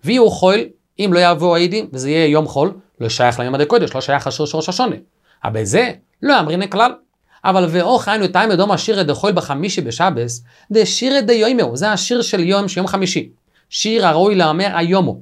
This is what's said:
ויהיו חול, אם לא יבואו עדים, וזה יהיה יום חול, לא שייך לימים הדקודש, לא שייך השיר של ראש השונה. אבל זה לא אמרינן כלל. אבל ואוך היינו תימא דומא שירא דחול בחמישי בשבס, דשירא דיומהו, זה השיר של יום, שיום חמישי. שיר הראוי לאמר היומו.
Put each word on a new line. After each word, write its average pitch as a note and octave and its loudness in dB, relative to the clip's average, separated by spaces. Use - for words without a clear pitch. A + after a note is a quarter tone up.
ויהיו A3+ 4
חול, F#3+ 2
אם G3 -2
לא F3 4
יבואו F3 4
עדים, F3+ -2
וזה C3 -6
יהיה D#3+ 2
יום D3+ 2
חול, D3+ -2
לא A#2 -4
שייך B2 0
לימים B2+ -4
הדקודש, D3 0
לא C3 -4
שייך C#3 -2
השיר D3 -4
של D#3 -6
ראש D#3+ -4
השונה. F#3+ -4
אבל A2 -4
זה D3 0
לא C4+ 2
אמרינן E3+ -2
כלל. C#4+ 2
אבל F3+ 2
ואוך F3+ 0
היינו G#3 0
תימא F#3+ 2
דומא F#3+ 2
שירא G3+ -2
דחול D3+ 0
בחמישי F3 -4
בשבס, A#2+ -4
דשירא B3 2
דיומהו, A3 2
זה G3+ -2
השיר A#3 -2
של - -2
יום, G3 0
שיום F#3 -4
חמישי. F#3+ -4
שיר A3 -2
הראוי F3+ 2
לאמר F3 0
היומו. E3+ 0